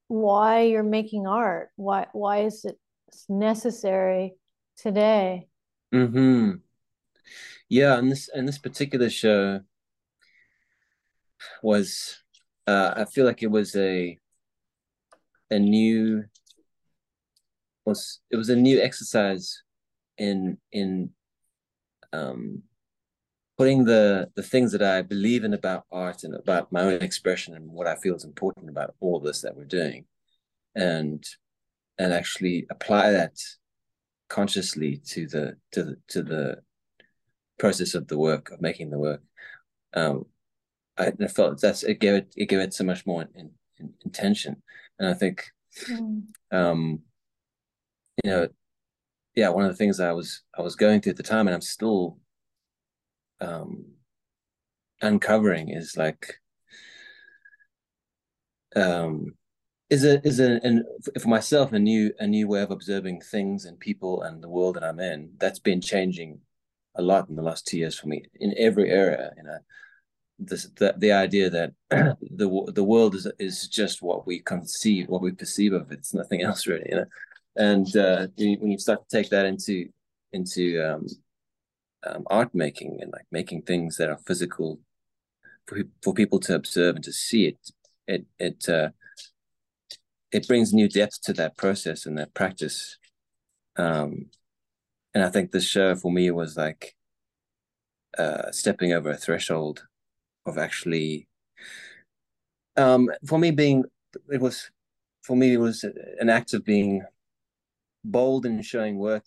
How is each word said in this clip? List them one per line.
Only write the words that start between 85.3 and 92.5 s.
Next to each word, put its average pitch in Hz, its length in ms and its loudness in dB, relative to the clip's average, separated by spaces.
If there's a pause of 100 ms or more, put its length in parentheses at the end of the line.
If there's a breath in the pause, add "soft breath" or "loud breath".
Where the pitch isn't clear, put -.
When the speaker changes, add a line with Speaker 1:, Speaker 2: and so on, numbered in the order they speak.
Speaker 2:
for, 101 120 -8 (220)
for 98 120 0
people 101 260 2
to 90 160 0
observe 87 400 2
and 78 80 -10
to - 80 -14
see 104 360 2
it, 71 100 -4 (500)
it, 95 180 -4 (140)
it, 82 300 -4
uh, 78 200 2 (1400 loud breath)
it 107 160 0
brings 113 260 4
new 107 140 8
depth 104 360 0
to 101 100 -2
that 82 240 -4
process 98 480 -2
and 76 120 -6
that 76 160 -8
practice. - 640 -6 (800)